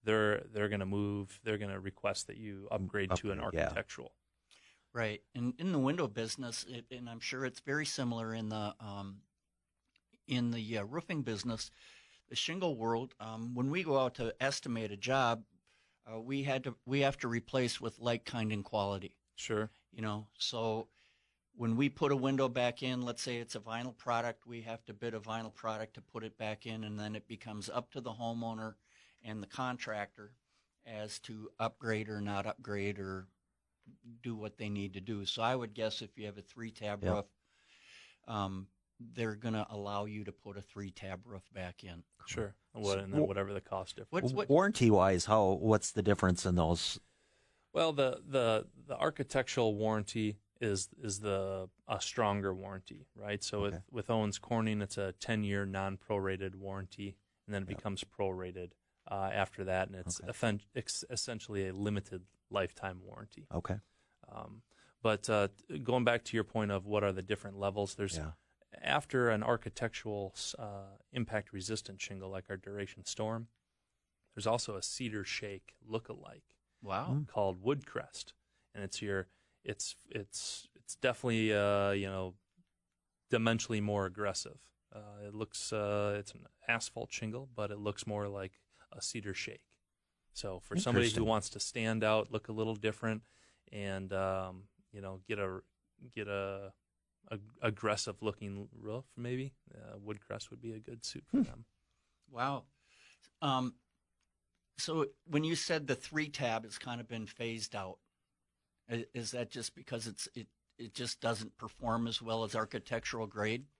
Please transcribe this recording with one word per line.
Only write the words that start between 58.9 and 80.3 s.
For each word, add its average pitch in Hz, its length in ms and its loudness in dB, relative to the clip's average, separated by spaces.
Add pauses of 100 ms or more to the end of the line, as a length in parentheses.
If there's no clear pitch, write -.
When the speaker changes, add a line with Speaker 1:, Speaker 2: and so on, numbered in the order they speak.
Speaker 1:
uh, 98 240 0
after 98 300 0
that, 92 240 2
and 95 80 -10
it's 90 240 -6
Speaker 2:
Okay. 90 100 -6
Speaker 1:
effen-, 104 320 2 (120)
ex-, - 360 -4
essentially 107 580 -2
a 92 60 -4
limited 101 480 0 (260)
lifetime 95 540 -2
warranty. 110 500 -16
Speaker 2:
Okay. 95 280 -2 (520)
Speaker 1:
Um, 110 300 -12 (400)
but, 107 260 4
uh, 104 200 6 (340)
going 123 220 4
back 120 220 6
to - 100 -2
your 107 80 4
point 107 260 0
of 98 160 0
what 104 160 4
are 98 100 6
the 92 100 -2
different 98 360 -2
levels, 101 380 0
there's 95 220 0
Speaker 2:
Yeah. 80 140 -4 (480)
Speaker 1:
after 135 500 2
an 107 120 2
architectural 107 920 -2
s-, - 180 -6
uh, 98 420 -10 (140)
impact 110 420 -2
resistant 98 480 -6
shingle 95 300 -8
like 95 180 -6
our 98 80 -4
Duration 101 480 -8
Storm, 113 440 -4 (840)
there's 101 120 -2
also 110 300 2
a 92 60 -4
cedar 107 420 -2
shake - 500 -6 (120)
lookalike 113 560 -6 (400)
Speaker 3:
Wow. 104 320 -2
Speaker 2:
Mm. 147 140 0
Speaker 1:
called 95 360 2
Woodcrest, - 680 -4 (400)
and 104 100 -6
it's - 180 -6
your, 98 260 0 (360)
it's, - 320 -6 (140)
it's, - 640 -8